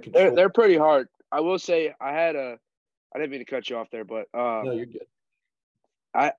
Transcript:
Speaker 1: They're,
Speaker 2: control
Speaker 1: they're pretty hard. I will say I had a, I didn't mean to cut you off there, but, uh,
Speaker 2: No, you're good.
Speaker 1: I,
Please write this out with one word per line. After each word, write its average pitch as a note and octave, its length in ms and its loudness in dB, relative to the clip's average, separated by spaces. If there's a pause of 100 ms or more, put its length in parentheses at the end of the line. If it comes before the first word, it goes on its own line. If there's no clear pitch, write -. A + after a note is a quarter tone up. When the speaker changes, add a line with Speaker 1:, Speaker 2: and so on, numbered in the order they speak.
(140)
Speaker 1:
They're, F3+ 180 6
Speaker 2:
control B2 40 0
Speaker 1:
they're F#3 140 4
pretty G3 280 4
hard. D3+ 300 4 (240)
I C#3+ 100 -2
will F3 180 -2
say E3 400 -2
I C3+ 140 -6
had E3 220 0
a, B2+ 240 -8 (560)
I B2+ 40 -6
didn't D3 120 -4
mean C3+ 100 -10
to A#2 40 -14
cut B2+ 240 -8
you A#2+ 80 -6
off A2+ 140 -10
there, A2+ 140 -10
but, G#2+ 280 -8
uh, A#2 320 -2
Speaker 2:
No, C3 60 -4
you're A#2 140 -6
good. - 220 -16 (1080)
Speaker 1:
I, C#3 240 0